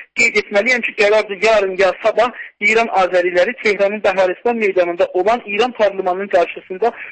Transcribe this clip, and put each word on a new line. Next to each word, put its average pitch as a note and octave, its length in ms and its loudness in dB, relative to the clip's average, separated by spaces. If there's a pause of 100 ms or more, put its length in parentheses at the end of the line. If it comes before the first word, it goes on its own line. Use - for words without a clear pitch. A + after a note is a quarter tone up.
(120)
Qeyd D#3+ 240 0
etməliyəm G#3+ 440 0
ki, E3 120 -8
qərardır G3+ 500 0
yarın G3+ 340 2
ya F#3 200 2
sabah G#3+ 320 2 (300)
İran A3+ 300 2
azəriləri F3+ 680 2
Tehranın G3+ 440 0
Bəharistan F#3+ 560 0
meydanında F3+ 500 0
olan G#3 380 0
İran G#3 280 -2
parlamentinin F#3+ 560 -2
qarşısında F#3 640 -2 (200)